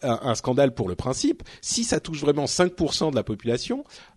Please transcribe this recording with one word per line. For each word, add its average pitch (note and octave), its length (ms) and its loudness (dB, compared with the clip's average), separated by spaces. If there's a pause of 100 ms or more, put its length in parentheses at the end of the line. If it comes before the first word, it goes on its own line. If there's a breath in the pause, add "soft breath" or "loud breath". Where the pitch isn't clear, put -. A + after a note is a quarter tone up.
un, A#2 180 0
un A#2+ 140 0
scandale C3 360 2
pour G#2 160 -4
le F2+ 60 -4
principe. - 480 0 (180 loud breath)
Si - 220 -2
ça - 160 0
touche D#3 220 -6
vraiment C#3+ 260 2
cinq F3+ 280 2
pour D#3 200 0
cent D#3 160 0
de C3+ 60 -2
la A2 80 2
population, A#2+ 580 -2 (340 loud breath)